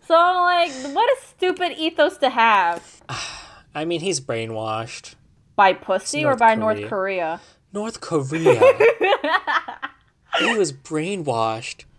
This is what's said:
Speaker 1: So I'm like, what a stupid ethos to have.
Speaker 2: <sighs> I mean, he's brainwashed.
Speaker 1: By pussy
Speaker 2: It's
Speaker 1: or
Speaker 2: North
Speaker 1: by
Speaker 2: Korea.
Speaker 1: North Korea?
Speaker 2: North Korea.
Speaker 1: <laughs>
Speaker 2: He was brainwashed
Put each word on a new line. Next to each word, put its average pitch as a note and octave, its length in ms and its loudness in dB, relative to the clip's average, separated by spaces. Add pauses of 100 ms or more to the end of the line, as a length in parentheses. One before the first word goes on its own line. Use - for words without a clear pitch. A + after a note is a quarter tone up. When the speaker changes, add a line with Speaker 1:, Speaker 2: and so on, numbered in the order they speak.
Speaker 1:
So E4 80 2
I'm F4+ 220 4 (340)
like, C4+ 240 -10
what G#4 140 2
a C5 80 2 (100)
stupid F4+ 520 -2
ethos D#4+ 400 0
to C4 100 2
have. G#3+ 760 0 (340)
Speaker 2:
<sighs> - 380 -20
I D3 120 -6
mean, E3+ 140 -4
he's E3 200 -4
brainwashed. A2+ 920 -8 (420)
Speaker 1:
By G3 160 6
pussy - 460 -4
Speaker 2:
It's D4+ 60 -2
Speaker 1:
or D4 40 0
Speaker 2:
North C4 100 0
Speaker 1:
by A3+ 180 6
Speaker 2:
Korea. A3 40 -4 (200)
Speaker 1:
North G#3 100 -10
Korea? F#3+ 500 -4 (320)
Speaker 2:
North G#3+ 280 -8
Korea. D#3+ 640 2
Speaker 1:
<laughs> G4+ 1160 2 (600)
Speaker 2:
He - 180 0
was F3 160 0
brainwashed C3+ 1120 -4 (140)